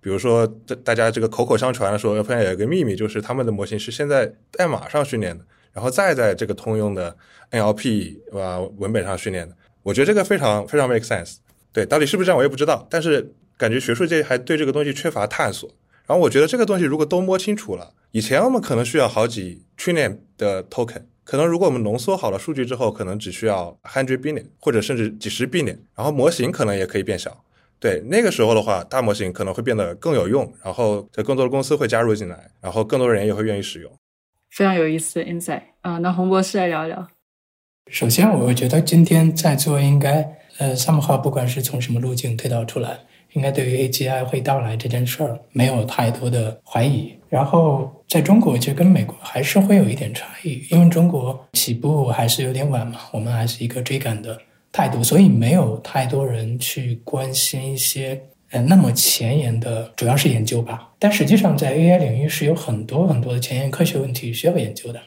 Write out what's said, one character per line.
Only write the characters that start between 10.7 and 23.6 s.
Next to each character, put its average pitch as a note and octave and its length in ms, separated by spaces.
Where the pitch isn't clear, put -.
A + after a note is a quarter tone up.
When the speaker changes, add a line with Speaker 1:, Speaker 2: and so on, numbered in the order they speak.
Speaker 1:
常 C3+ 120
make A2+ 160
sense。 F2+ 320
对， G#2+ 120
到 D3 140
底 D3 80
是 F3 100
不 F#3 60
是 - 20
这 F3+ 60
样 E3 60
我 B2+ 40
也 C#3+ 80
不 C#3+ 60
知 C#3 100
道， D3 240
但 E3 100
是 D#3 340
感 A#2 140
觉 A#2+ 100
学 A#2+ 140
术 A#2+ 100
界 D#3+ 200
还 C3 120
对 B2+ 220
这 D3+ 80
个 C3+ 60
东 D3 120
西 C#3+ 80
缺 D#3 200
乏 G#2 160
探 A2 260
索。 - 160
然 D3+ 100
后 F3 60
我 D3 60
觉 C3 120
得 D#3 60
这 B3 100
个 A#3 80
东 F#3+ 140
西 F3 60
如 C#3+ 120
果 D#3 80
都 F3+ 160
摸 F#3+ 160
清 G3+ 180
楚 G#2 200
了， E2+ 180
以 A2 100
前 C3 220
我 B3+ 60
们 B3 100
可 - 160
能 A#2 80
需 A#2+ 140
要 B2+ 100
好 A2 200
几 F#2+ 340
trillion C#3 400
的 F#2+ 260
token， - 400
可 - 140
能 D3+ 80
如 E3+ 140
果 F#3+ 80
我 D3 40
们 B2 120
浓 G#2+ 160
缩 F#3+ 180
好 A#2+ 140
了 F#2+ 80
数 - 120
据 C3+ 140
之 B2 80
后， A2+ 180
可 G#2+ 120
能 F#2+ 160
只 G#2 120
需 A2 140
要 F#2 380